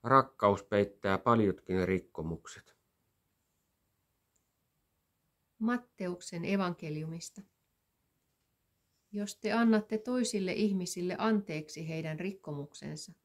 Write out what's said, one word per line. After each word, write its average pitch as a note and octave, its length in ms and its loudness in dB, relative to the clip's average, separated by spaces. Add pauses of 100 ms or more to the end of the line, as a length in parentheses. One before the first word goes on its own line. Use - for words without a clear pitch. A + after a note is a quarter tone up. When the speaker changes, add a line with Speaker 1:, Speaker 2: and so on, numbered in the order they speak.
Speaker 1:
Rakkaus A#2 600 4
peittää G2+ 540 2
paljutkin F#2 680 2
rikkomukset. - 880 -6 (2750)
Speaker 2:
Matteuksen F#3 880 -4
evankeliumista. E3+ 960 -4 (1700)
Jos G3+ 280 -8
te G#3 120 -2
annatte A3 460 4
toisille G#3+ 560 -2
ihmisille F3+ 680 -2
anteeksi E3 680 -2
heidän D#3+ 320 -6
rikkomuksensa D3+ 920 -10 (120)